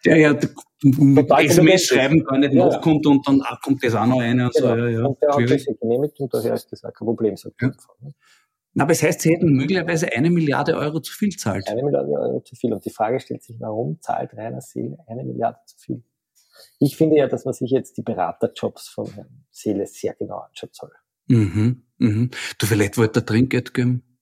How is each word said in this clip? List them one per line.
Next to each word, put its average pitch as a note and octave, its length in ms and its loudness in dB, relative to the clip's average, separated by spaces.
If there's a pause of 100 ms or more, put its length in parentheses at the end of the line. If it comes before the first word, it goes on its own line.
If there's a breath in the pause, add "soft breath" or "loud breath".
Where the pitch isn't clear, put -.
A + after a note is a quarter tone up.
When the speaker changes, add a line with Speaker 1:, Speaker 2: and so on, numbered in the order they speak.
Speaker 1:
Der D#3+ 120 6
ja D3+ 180 6
d-, - 140 -2 (340)
mit C#3 460 6
Speaker 2:
Total D3 160 6
Speaker 1:
S E3+ 140 4
M D#3+ 100 8
S F#3 160 4
schreiben C#3 400 2
gar C3+ 120 -2
nicht C#3 180 2
Speaker 2:
Ja, C3 120 6
ja. C3 60 4
Speaker 1:
nachkommt D3+ 340 0
und C#3 220 2
dann, C#3 160 4
ah, A#2+ 180 -8
kommt C3+ 220 -2
das A2+ 100 0
auch G#2+ 100 0
noch B2+ 140 2
eine B2 280 0
und B2 80 -4
Speaker 2:
Genau. - 140 2
Speaker 1:
so, A#2 60 2
ja, A#2+ 140 0
ja. A#2 180 -2
Speaker 2:
Und C3+ 160 -2
der D3 60 2
hat C#3+ 80 2
Speaker 1:
Schwierig. C3+ 300 2
Speaker 2:
das A#2 120 -6
genehmigt B2 400 -2
und C3 160 -6
daher A#2 200 -2
ist - 180 -10
das - 100 -18
auch A2 100 -12
kein A#2 140 -10
Problem, A2 300 -2
sagt - 260 -12
Speaker 1:
Ja. B2+ 60 0
Speaker 2:
der - 0 -
O C3 60 -2
M - 40 -20
V, - 220 -20
ne? C#3+ 140 -18 (600)
Speaker 1:
Na, C3+ 80 0
aber D3+ 100 2
es D3+ 120 0
heißt, E3+ 160 0
sie D#3+ 100 2
hätten E3+ 220 2
möglicherweise E3 600 -2
eine D3 180 0
Milliarde D#3 460 0
Euro D3+ 220 -4
zu - 140 -10
viel G#3 240 -4
zahlt. G2 320 -4
Speaker 2:
Eine A2+ 160 -4
Milliarde C#3+ 260 -2
Euro B2+ 300 -4
zu - 160 -20
viel. A2+ 160 -6
Und G2 120 -8
die - 60 -8
Frage A#2 300 -4
stellt - 240 -14
sich, A#2 160 -18
warum A#2 400 -8
zahlt - 340 -8
Rainer A#2 280 -12
Seele G2 440 -10
eine A#2 160 -12
Milliarde B2 440 -6
zu - 120 -20
viel? - 240 -12 (800 soft breath)
Ich C#3+ 160 0
finde D#3 200 2
ja, C#3 120 2
dass B2 160 -6
man C3+ 100 -6
sich A#2+ 160 -6
jetzt C3+ 260 -2
die - 60 -10
Beraterjobs - 880 -6
von G#2+ 240 -10
Herrn - 400 -20
Seele G2 340 -6
sehr - 280 -10
genau G2 240 -10
anschauen - 340 -18
soll. - 180 -20 (380)
Speaker 1:
Mhm, G#2+ 540 0 (160)
mhm. A#2+ 320 0 (280 loud breath)
Du, - 80 -4
vielleicht G2+ 320 0
wollte A2+ 220 2
er - 60 -10
Trinkgeld B2 460 0
geben? B2 500 -4